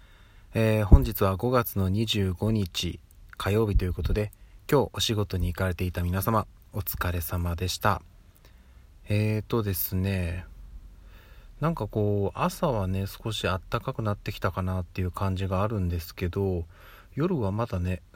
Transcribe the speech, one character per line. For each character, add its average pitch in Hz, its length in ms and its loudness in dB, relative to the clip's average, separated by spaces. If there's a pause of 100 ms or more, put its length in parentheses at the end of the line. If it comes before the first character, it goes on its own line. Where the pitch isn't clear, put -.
(540)
え 110 300 4
ー、 - 20 0
本 127 180 10
日 113 180 0
は 95 160 4
五 120 140 0
月 120 260 2
の 95 100 2
二 104 180 2
十 101 280 2
五 104 180 0
日 92 480 -2 (380)
火 - 140 0
曜 110 140 4
日 98 120 4
と 98 80 2
い - 20 2
う 87 60 0
こ 90 100 -4
と - 80 0
で、 104 220 0 (360)
今 143 180 6
日 - 40 -6
お - 80 -8
仕 - 140 0
事 101 240 -2
に 90 100 0
行 87 80 -2
か 95 100 0
れ 92 80 0
て 92 120 -4
い 87 80 -2
た 90 100 -2
皆 90 180 0
様、 110 260 0 (260)
お 104 60 -6
疲 - 340 -4
れ 87 80 -2
様 85 340 -2
で 90 140 -2
し - 80 -4
た。 104 240 2 (1040)
え 107 320 2
ー - 20 -6
と 117 220 -2
で 101 100 0
す - 220 -4
ね、 92 480 -2 (1200)
な 151 80 2
ん 165 60 -2
か 107 120 -4
こ 104 480 2
う、 - 20 -12
朝 175 300 0
は 107 200 0
ね、 95 200 0
少 - 240 -8
し - 120 -4
暖 90 260 0
か 123 240 -2
く - 80 -6
な 104 140 0
っ - 20 -10
て - 160 -8
き - 60 -10
た 98 120 0
か 95 100 -4
な 92 200 0
っ - 20 -4
て - 180 -6
い 90 40 0
う 87 60 -2
感 98 260 -2
じ 92 100 -2
が 95 160 0
あ 107 60 0
る 113 100 -2
ん 90 80 2
で 87 100 0
す - 160 -8
け 92 140 -4
ど、 90 380 0 (500)
夜 165 240 0
は 98 140 -2
ま 113 140 -2
だ 95 120 -2
ね、 90 220 -2 (140)